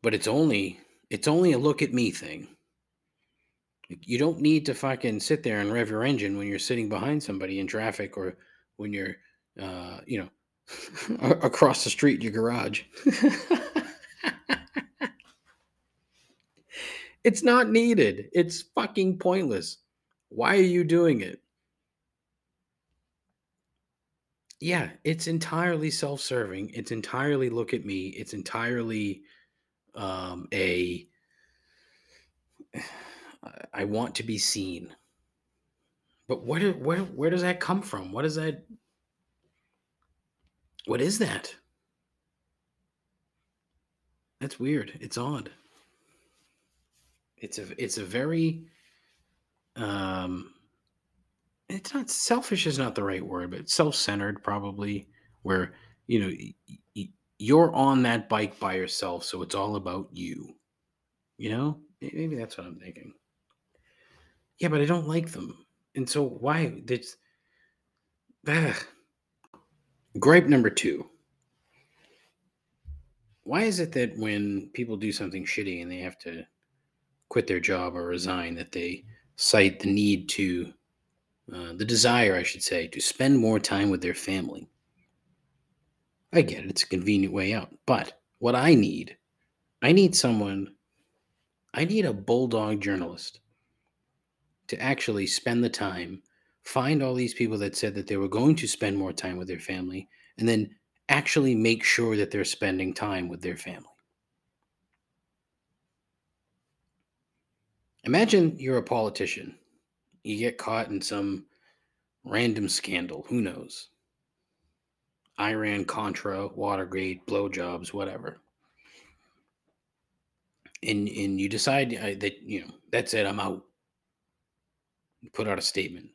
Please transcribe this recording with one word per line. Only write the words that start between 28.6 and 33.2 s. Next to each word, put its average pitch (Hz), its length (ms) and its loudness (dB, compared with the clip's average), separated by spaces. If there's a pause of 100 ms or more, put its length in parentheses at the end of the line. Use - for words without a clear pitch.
um, 92 580 -8
a, 90 540 -2 (1700)
<sighs> - 80 -8 (880)